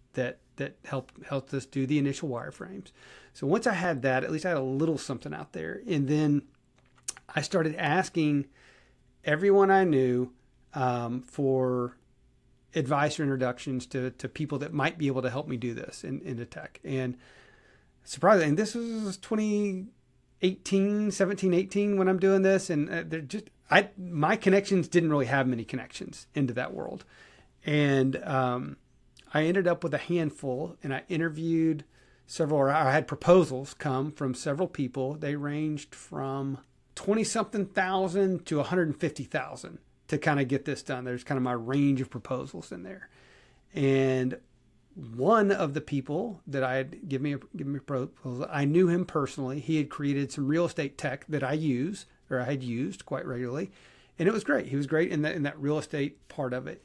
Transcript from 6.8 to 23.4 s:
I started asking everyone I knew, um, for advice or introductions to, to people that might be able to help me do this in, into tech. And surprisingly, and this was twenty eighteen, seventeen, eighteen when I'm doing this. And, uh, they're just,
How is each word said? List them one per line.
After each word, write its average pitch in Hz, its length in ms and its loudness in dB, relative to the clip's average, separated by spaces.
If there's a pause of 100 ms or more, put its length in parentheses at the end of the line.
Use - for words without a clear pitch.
I 151 60 0
started 156 340 0
asking 156 680 2 (800)
everyone 196 440 6
I 190 140 8
knew, 127 480 4 (420)
um, 123 500 -2
for 127 720 0 (760)
advice 147 460 0
or 156 40 0
introductions 127 640 -2
to, 127 240 -4
to - 180 -10
people 147 300 -4
that 147 120 -6
might 156 260 0
be 151 100 0
able 131 160 0
to 127 60 0
help 139 200 -6
me 131 80 -4
do 117 160 -4
this - 320 -10
in, 135 160 -6
into 120 240 -8
tech. - 380 -16
And 131 340 -4 (880)
surprisingly, 175 440 6
and 151 80 4
this 214 160 -2
was 226 440 -4
twenty 208 680 -2 (540)
eighteen, 196 720 2
seventeen, 190 420 2
eighteen 196 440 2
when 185 100 4
I'm 190 120 2
doing 190 220 6
this. 190 280 4
And, 151 200 0
uh, 165 160 -4
they're 160 160 -6
just, 151 280 -10 (200)